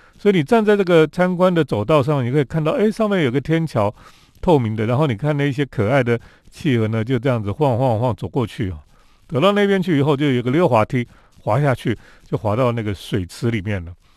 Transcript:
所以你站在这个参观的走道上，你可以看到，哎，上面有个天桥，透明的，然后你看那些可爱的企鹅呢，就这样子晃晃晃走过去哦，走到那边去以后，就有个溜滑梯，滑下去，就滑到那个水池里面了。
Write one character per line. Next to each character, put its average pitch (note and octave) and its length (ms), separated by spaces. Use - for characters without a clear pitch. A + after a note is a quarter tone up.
所 G3+ 120
以 G3 40
你 E3+ 80
站 A3 220
在 G#3 120
这 G3+ 80
个 E3+ 220
参 F3+ 300
观 F#3 160
的 E3 120
走 G#2+ 200
道 D3 180
上， C#3 220
你 A#2+ 80
可 D3+ 80
以 C#3 40
看 D#3+ 180
到， D#3 100
哎， A3 180
上 G#3+ 180
面 G3 140
有 B2+ 80
个 C3+ 100
天 D#3+ 240
桥， G#2+ 300
透 E3 180
明 A2 160
的， G#2+ 120
然 A#2+ 120
后 D#3 80
你 B2 80
看 D3 220
那 C#3+ 160
些 C#3 120
可 G#2 240
爱 C3+ 140
的 A#2 160
企 C3 280
鹅 A2 100
呢， A2 160
就 B2+ 120
这 A#2+ 120
样 A#2+ 120
子 G2+ 120
晃 C3 260
晃 A#2+ 220
晃 A#2+ 160
走 B2 100
过 A#2+ 180
去 F#2+ 260
哦， D#2 80
走 B2 100
到 F#3+ 140
那 G3+ 160
边 G3 120
去 F3 160
以 C#3 60
后， C#3+ 140
就 C#3+ 160
有 B2 100
个 A#2+ 80
溜 E3 180
滑 A2+ 160
梯， A#2+ 220
滑 A2+ 180
下 C#3+ 120
去， A#2+ 240
就 - 120
滑 G#2+ 200
到 B2 160
那 A#2 100
个 G#2 100
水 - 320
池 A#2 280
里 G#2+ 100
面 F#2+ 220
了。 F2 100